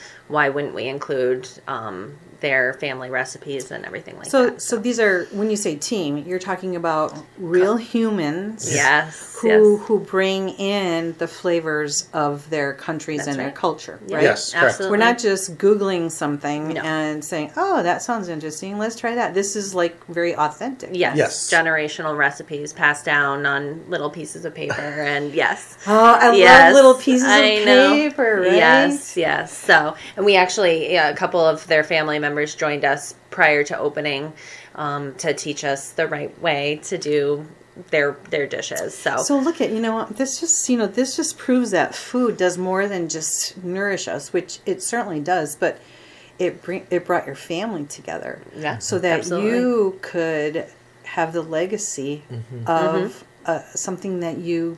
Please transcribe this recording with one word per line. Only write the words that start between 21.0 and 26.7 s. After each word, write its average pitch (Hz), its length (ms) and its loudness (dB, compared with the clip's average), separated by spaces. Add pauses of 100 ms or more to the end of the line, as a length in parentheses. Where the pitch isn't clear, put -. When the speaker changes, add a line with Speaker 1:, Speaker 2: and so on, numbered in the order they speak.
Speaker 3:
Yes. - 340 0
Speaker 1:
Generational 156 640 0
recipes 147 560 -4
passed 147 320 0
down 143 420 0
on 143 420 -4
little 151 220 -4
pieces 165 340 -12
of 156 100 -10
paper, 147 200 -6
Speaker 3:
<laughs> 147 400 -4
Speaker 1:
and 143 200 -4
yes. - 420 -2 (100)
Speaker 2:
Oh, 208 100 4 (240)
I 240 80 8
love 202 80 6
Speaker 1:
Yes, 180 380 12